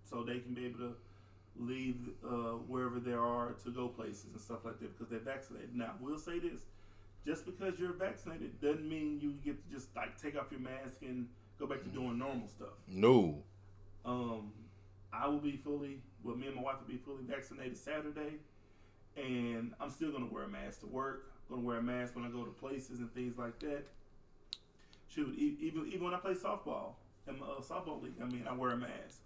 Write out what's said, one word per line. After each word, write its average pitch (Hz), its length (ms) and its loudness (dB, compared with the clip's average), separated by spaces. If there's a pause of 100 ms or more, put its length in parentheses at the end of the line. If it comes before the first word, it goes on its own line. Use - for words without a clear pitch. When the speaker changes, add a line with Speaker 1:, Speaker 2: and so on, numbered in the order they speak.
Speaker 1:
so 117 180 -2
they 120 180 0
can 127 140 -6
be 123 120 -2
able 117 120 -4
to 120 160 -2 (640)
leave, 127 380 0 (300)
uh, 117 260 2 (140)
wherever 127 320 2
they 120 140 0
are 120 420 4 (100)
to 123 60 -2
go 123 180 0
places 104 440 -6
and 107 80 -10
stuff 113 240 -6
like 113 160 -6
that 104 160 -8
because 113 140 -8
they're 113 100 0
vaccinated. 127 540 -6
Now, 113 240 0
I 123 60 -8
will 151 140 0
say 170 200 -2
this: 170 240 0 (640)
just 156 200 2
because 185 320 0
you're 175 140 2
vaccinated - 680 -2
doesn't 151 280 6
mean 151 320 2
you 143 120 2 (120)
get 147 180 0
to 143 120 -8
just, - 220 -8
like, - 240 -2
take 143 160 0
off 139 140 2
your 135 100 -4
mask 131 420 -4
and 127 260 -2 (300)
go 147 80 0
back 101 160 -2
to 95 60 -6
doing 120 300 2
normal 123 300 0
stuff. - 260 -10 (140)
Speaker 2:
No. 95 540 12 (640)
Speaker 1:
Um, 117 480 0 (600)
I 143 160 2
will 147 100 6
be 143 200 2
fully, 143 420 -2 (240)
well, 120 100 0
me 131 140 0
and 131 80 -2
my 127 60 -2
wife 135 180 2
will 123 120 -10
be 123 60 -4
fully 135 240 -6
vaccinated 135 540 -4
Saturday, 151 640 -2 (800)
and 120 600 0
I'm 117 120 -4
still 156 200 0
gonna 127 200 0
wear 104 140 -2
a 101 40 -4
mask 101 320 -6
to - 60 -10
work. 110 440 -2 (180)
Gonna 127 140 0
wear 120 160 4
a 117 40 4
mask 123 340 2
when 120 80 -2
I 120 40 0
go 120 160 -2
to 101 60 -4
places 131 500 -4
and 113 140 -2
things 123 240 0
like 117 220 -4
that. 143 240 0 (1200)
Shoot, 139 300 0
e-, 147 220 6
even, 160 280 2
even 175 160 0
when 180 100 4
I - 20 2
play 185 160 2
softball - 600 0 (340)
in 135 100 -4
my, 139 80 -6
uh, - 140 -4
softball - 420 -4
league, 123 200 -6
I - 20 0
mean, 123 240 0
I 127 60 0
wear 127 160 4
a 120 60 4
mask. - 500 -4